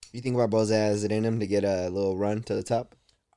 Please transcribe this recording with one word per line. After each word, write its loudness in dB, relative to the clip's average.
You -12
think -2
Barboza 4
has 2
it 0
in 0
him 0
to -2
get 2
a 0
little -2
run -2
to -4
the -4
top? -4